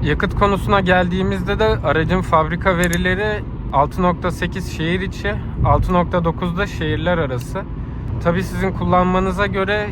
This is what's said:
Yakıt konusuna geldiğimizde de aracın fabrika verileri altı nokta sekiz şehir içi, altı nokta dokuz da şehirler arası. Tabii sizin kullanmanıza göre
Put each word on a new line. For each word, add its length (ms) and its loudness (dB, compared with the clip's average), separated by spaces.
Yakıt 320 0
konusuna 460 2
geldiğimizde 760 2
de 60 4
aracın 560 2
fabrika 560 2
verileri 640 0
altı 280 2
nokta 300 0
sekiz 400 -4
şehir 300 -2
içi, 340 -4
altı 280 4
nokta 320 2
dokuz 320 -2
da 100 0
şehirler 500 -2
arası. 440 -4
Tabii 200 2
sizin 280 -2
kullanmanıza 760 2
göre 460 -2